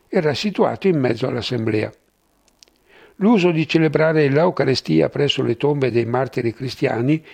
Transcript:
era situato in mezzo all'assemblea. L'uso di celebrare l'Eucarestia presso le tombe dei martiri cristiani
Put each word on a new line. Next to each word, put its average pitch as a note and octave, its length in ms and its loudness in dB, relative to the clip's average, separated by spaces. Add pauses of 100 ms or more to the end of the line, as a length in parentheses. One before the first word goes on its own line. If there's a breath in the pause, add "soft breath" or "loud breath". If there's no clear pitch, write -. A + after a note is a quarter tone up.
era D#3 260 -2
situato F#3 520 -2
in E3+ 120 2
mezzo B2 280 -2
all'assemblea. A2+ 640 -2 (1200 soft breath)
L'uso F#3+ 360 4
di D#3+ 160 0
celebrare D#3 640 2
l'Eucarestia D3 800 0
presso C3+ 340 -2
le A#2+ 140 -2
tombe C#3 340 0
dei A#2 140 0
martiri B2 480 -4
cristiani C3 800 -2